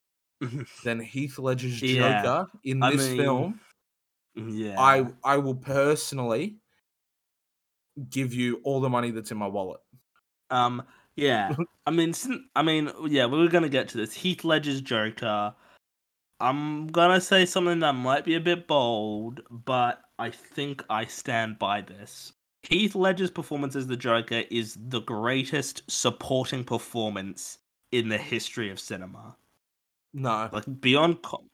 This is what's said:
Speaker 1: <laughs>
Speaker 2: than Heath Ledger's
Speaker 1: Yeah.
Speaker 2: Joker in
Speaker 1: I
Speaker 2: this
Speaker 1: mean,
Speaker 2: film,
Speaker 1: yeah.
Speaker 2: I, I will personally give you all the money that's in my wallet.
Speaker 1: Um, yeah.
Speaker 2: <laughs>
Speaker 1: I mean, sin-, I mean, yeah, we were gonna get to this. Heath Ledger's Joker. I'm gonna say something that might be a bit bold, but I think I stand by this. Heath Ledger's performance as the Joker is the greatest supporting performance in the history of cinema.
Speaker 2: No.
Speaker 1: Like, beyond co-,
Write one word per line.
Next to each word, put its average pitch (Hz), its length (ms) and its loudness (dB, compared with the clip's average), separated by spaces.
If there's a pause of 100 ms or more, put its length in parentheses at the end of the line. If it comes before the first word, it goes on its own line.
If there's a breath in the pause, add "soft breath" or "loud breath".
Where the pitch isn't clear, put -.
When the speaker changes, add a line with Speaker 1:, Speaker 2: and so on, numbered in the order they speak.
(400)
Speaker 1:
<laughs> 127 440 -10
Speaker 2:
than 117 160 -2
Heath 131 380 -8
Ledger's 127 440 -2
Speaker 1:
Yeah. 123 400 4
Speaker 2:
Joker 151 280 0 (140)
in 131 180 0
Speaker 1:
I 127 100 4
Speaker 2:
this 135 160 2
Speaker 1:
mean, 127 100 0
Speaker 2:
film, 139 420 0 (720)
Speaker 1:
yeah. 110 460 -6
Speaker 2:
I, 135 260 6 (160)
I 139 140 4
will 135 180 0
personally 139 1000 0 (1500)
give 131 240 -2
you 123 300 0
all 139 160 0
the 135 100 2
money 120 200 0
that's 110 200 -8
in 110 80 -6
my 104 80 -2
wallet. 98 340 -6 (720)
Speaker 1:
Um, 123 320 2 (340 soft breath)
yeah. 127 380 2 (160)
Speaker 2:
<laughs> - 160 -10
Speaker 1:
I 151 40 0
mean, 165 220 2
sin-, 247 420 -8
I 147 80 4
mean, 156 280 2 (180)
yeah, 135 180 4
we 135 120 0
were 170 100 6
gonna 165 200 4
get 131 200 0
to - 80 -10
this. 110 160 -4
Heath - 320 -2
Ledger's 147 360 2
Joker. 110 760 -2 (840 soft breath)
I'm 151 480 -2
gonna 175 320 6
say 180 260 4
something 175 340 0
that 151 140 4
might 127 300 0
be 160 100 0
a 165 60 0
bit 170 260 0
bold, 117 720 0 (100)
but 120 520 0 (160)
I 117 120 -4
think 143 600 -10
I 113 160 0
stand 113 520 -4
by 104 220 0
this. 101 520 -18 (320)
Heath 202 300 2
Ledger's 185 360 2
performance 143 460 -4
as 131 100 -4
the 123 100 -4
Joker 117 540 0
is 110 260 -4 (120)
the 123 140 -4
greatest 127 880 -2
supporting 127 760 -2
performance 107 920 -6 (340)
in 117 160 2
the 107 100 0
history 113 520 -6
of 95 100 -12
cinema. 104 560 -14 (760)
Speaker 2:
No. 113 400 -2
Speaker 1:
Like, 131 280 -6
beyond 156 420 4
co-, - 320 -10